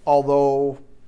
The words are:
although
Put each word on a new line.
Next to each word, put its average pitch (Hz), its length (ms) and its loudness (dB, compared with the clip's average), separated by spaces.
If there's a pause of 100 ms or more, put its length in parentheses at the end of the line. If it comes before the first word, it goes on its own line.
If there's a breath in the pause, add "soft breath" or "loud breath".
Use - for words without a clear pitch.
although 139 720 0 (300)